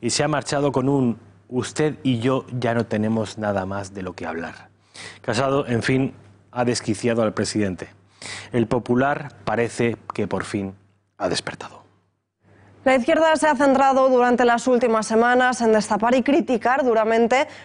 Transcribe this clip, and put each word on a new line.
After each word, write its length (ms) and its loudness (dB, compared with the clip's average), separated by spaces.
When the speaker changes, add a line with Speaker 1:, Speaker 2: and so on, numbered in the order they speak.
Speaker 1:
y 80 -4
se 140 0
ha 40 0
marchado 460 -2
con 160 0
un 280 0
"usted 560 -4
y 160 0
yo 320 -2
ya 220 -2
no 140 -2
tenemos 500 -2
nada 280 -4
más 280 -10
de 80 -12
lo 120 -10
que 120 -14
hablar". 420 -12
Casado, 460 -2
en 160 -2
fin, 300 0
ha 140 -2
desquiciado 560 -2
al 120 0
presidente. 600 -4
El 160 0
Popular 640 -2
parece 500 -2
que 140 -4
por 160 -4
fin 320 -6
ha 120 -4
despertado. 560 -8
Speaker 2:
La 100 4
izquierda 420 2
se 120 2
ha 80 4
centrado 540 4
durante 360 4
las 220 2
últimas 400 2
semanas 540 2
en 120 4
destapar 400 2
y 80 4
criticar 640 0
duramente 640 2